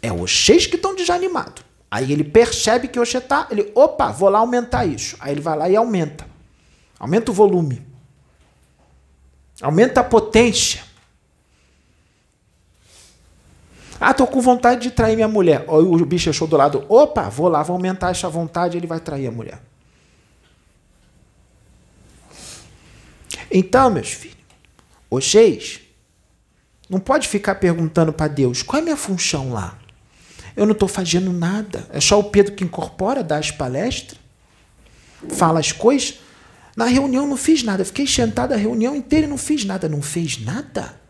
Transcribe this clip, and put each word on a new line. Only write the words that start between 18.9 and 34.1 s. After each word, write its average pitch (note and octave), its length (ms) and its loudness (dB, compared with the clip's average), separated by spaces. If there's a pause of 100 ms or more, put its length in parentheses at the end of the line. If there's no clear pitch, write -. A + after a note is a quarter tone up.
trair C#3 280 -8
a A2+ 40 -6
mulher. A2+ 300 -14 (4000)
Então, B3 400 4
meus - 220 -4
filhos, - 260 -16 (720)
vocês F#3 680 2 (1120)
não F#3+ 100 -2
pode C4 300 0
ficar G3+ 260 -2
perguntando E3 560 2
pra D#3 160 -4
Deus, C3+ 340 0
"Qual - 160 -4
é D#4 40 0
a - 20 -4
minha E4 140 -2
função D3 560 -4
lá?" F#2 260 -8 (760)
Eu G#3 100 2
não G#3+ 80 4
tô G3+ 140 2
fazendo F#3 440 -2
nada. F#3 600 -4
É - 100 -4
só G#3 180 4
o G3+ 40 0
Pedro G3+ 320 2
que - 80 -6
incorpora, F#3+ 600 -4
dá D#3 140 -2
as D3+ 140 -4
palestras, D3 680 -6 (1120)